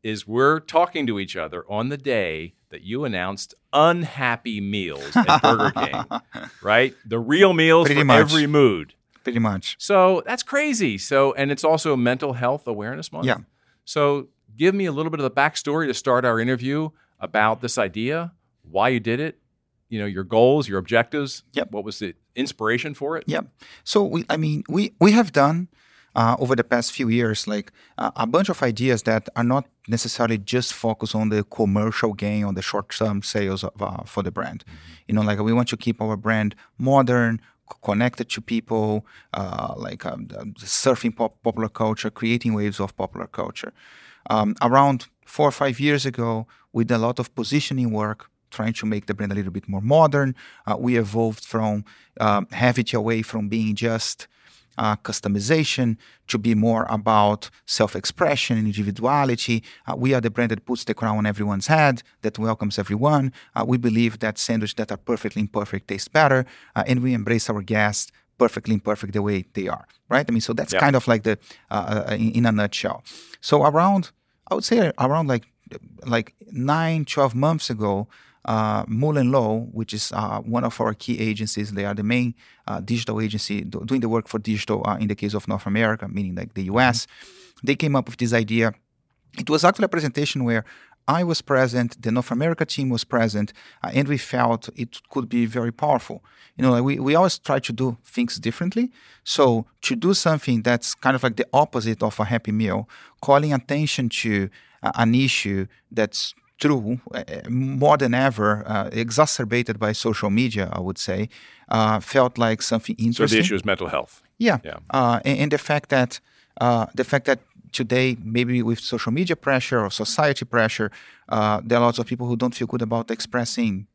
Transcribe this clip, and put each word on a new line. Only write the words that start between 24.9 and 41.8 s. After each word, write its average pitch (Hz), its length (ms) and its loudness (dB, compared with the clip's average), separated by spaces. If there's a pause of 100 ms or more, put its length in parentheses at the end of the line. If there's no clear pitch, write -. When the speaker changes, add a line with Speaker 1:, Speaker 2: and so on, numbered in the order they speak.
Speaker 2:
we 202 120 8
have 214 200 4
done, 156 360 2 (480)
uh, 117 240 4
over 127 160 2
the 117 80 0
past 120 280 0
few 127 160 -2
years, 113 400 0
like, 104 240 -6 (260)
uh, - 180 -2
a 113 120 0
bunch 170 220 2
of 170 140 -2
ideas 117 400 0
that 110 320 0
are 120 100 0
not 131 220 0 (200)
necessarily 113 500 0
just 120 360 -2
focused 113 420 -4
on 110 140 0
the 107 140 0
commercial 107 680 0
gain, 104 300 -4
on 101 120 -4
the 92 60 -6
short-term 104 600 -4
sales 98 420 -2
of, 101 180 -10
uh, 95 220 -6
for - 200 -6
the 90 80 -4
brand. - 340 -8
Speaker 1:
Mm-hmm. - 120 -20 (300)
Speaker 2:
You 104 80 0
know, 107 60 4
like, 104 180 0
we 110 140 0
want 120 160 0
to 113 80 -4
keep - 240 -4
our 110 160 -2
brand 107 360 0 (240)
modern, 123 640 2 (300)
c-, - 120 -18
connected 113 500 -2
to 110 100 -8
people, 107 640 -2 (280)
uh, - 440 -6
like, - 280 -12
um, - 220 -8
the - 160 -14 (160)
surfing - 560 0
pop-, - 280 -4
popular 113 260 -2
culture, 110 400 -2